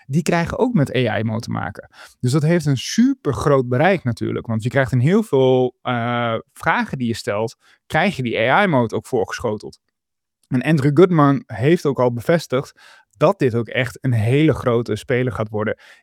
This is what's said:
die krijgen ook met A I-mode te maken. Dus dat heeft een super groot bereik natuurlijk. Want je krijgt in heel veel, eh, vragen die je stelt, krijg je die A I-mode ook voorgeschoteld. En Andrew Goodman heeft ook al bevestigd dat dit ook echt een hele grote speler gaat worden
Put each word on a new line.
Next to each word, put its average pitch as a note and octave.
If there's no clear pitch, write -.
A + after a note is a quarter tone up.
die D3
krijgen E3+
ook B3
met D3+
A A2
I-mode A2
te -
maken. A2+
Dus B2+
dat D3+
heeft D#3+
een C#3
super A#3
groot C3+
bereik D#3
natuurlijk. A2+
Want A2
je A#2+
krijgt C3
in C3
heel E3+
veel, C3
eh, A#2+
vragen F#3+
die B2+
je A2+
stelt, A2
krijg E3
je C3+
die A2
A C3
I-mode C3
ook G#2+
voorgeschoteld. -
En B2
Andrew D3
Goodman D#3+
heeft C3+
ook C3+
al B2
bevestigd -
dat F3
dit B2+
ook A#2
echt -
een C3
hele B2+
grote A#2
speler B2
gaat A2
worden G#2+